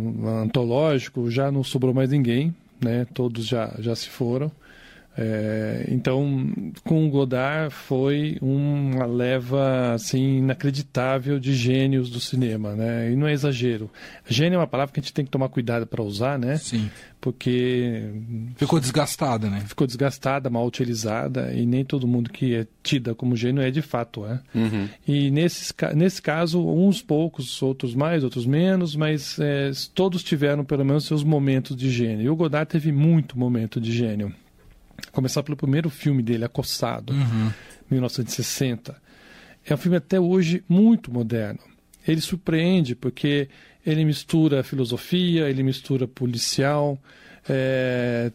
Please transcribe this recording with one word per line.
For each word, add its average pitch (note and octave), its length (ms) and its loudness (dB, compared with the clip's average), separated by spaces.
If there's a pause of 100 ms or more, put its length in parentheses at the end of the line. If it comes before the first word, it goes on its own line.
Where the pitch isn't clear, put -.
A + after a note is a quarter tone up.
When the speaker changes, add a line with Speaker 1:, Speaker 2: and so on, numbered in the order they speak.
(420)
Speaker 1:
antológico, B2 880 0
já C#3 220 0
não C#3 100 0
sobrou B2+ 320 2
mais C3 160 4
ninguém, C#3 420 2 (280)
né? A#2+ 340 0
Todos A#2 320 -2
já, A2 320 -2
já A2+ 160 -2
se - 140 -10
foram. C3 420 -2 (680)
É, A2 720 -2
então, C3 640 0 (320)
com D#3 220 2
o D3+ 40 2
Godard C#3 600 0
foi C#3+ 720 -2
uma C#3 640 0
leva, B2+ 880 0
assim, C3 460 2
inacreditável C3+ 1000 0
de C3+ 140 0
gênios C3 560 2
do A#2+ 100 -8
cinema, A2 540 -2
né? A#2 360 -2
E B2 60 2
não D3 100 2
é D3+ 60 2
exagero. B2 580 -2 (380)
Gênio D#3 280 2
é F3 40 4
uma D#3 60 2
palavra C#3 260 -2
que - 80 -4
a - 20 -4
gente - 120 -10
tem D3 100 0
que C3 60 -10
tomar C3 180 0
cuidado A#2 380 -2
pra - 160 -4
usar, A2+ 360 -2
né? C3 200 0
Speaker 2:
Sim. G#2+ 320 -4 (280)
Speaker 1:
Porque B2 840 0 (540)
Speaker 2:
Ficou D#3+ 220 2
desgastada, B2+ 680 0
né? G2+ 180 -2
Speaker 1:
ficou C#3 200 0
desgastada, C3+ 640 -2
mal A#2+ 160 0
utilizada, A#2+ 840 -2
e B2 140 0
nem B2+ 180 2
todo C3+ 240 -2
mundo A#2+ 220 2
que B2+ 260 -2
é A2+ 120 -2 (160)
tida A#2 320 0
como B2 200 0
gênio B2 280 0
é C3 80 2
de C#3+ 100 -2
fato, A#2 460 -6
é. A#2 120 -4 (160)
Speaker 3:
Uhum. A2 320 2 (220)
Speaker 1:
E C#3+ 220 4
nesses D3+ 420 0
ca-, - 220 -2
nesse F3+ 260 2
caso, E3 420 0
uns E3 380 4
poucos, D3+ 640 -2
outros C3+ 320 -2
mais, D3+ 280 2
outros B2 220 -2
menos, E3+ 500 2
mas, D3+ 440 -2
é, C#3+ 320 0 (240)
todos F#3 280 2
tiveram D3 400 2
pelo C#3 220 0
menos C#3+ 220 2
seus D3+ 180 0
momentos C#3 500 2
de B2+ 160 0
gênio. A2+ 360 0
E - 20 2
o D#3+ 80 2
Godard D#3 340 0
teve D#3 220 2
muito D3+ 460 4
momento B2 420 0
de A2+ 120 -2
gênio. G#2+ 380 -2 (840)
Começar C3 300 -4
pelo C#3+ 160 -8
primeiro D3+ 320 -2
filme C3+ 320 -2
dele, A#2 240 -4
Acossado, A#2 680 -6
Speaker 2:
Uhum. A2+ 400 0 (380)
Speaker 1:
mil C3 100 0
novecentos B2 320 -4
e - 40 -8
sessenta. B2 600 -4 (680)
É D3+ 100 0
um - 20 0
filme F3 220 2
até F#3+ 200 0
hoje F3+ 480 2
muito G#3 460 4
moderno. A2+ 480 -2 (480)
Ele D#3+ 120 2
surpreende E3 720 0
porque C#3 540 0 (360)
ele D#3 220 2
mistura D3+ 560 2
filosofia, D3+ 880 0
ele C3+ 120 0
mistura C3 460 0
policial, C#3 920 0 (480)
é, B2 880 0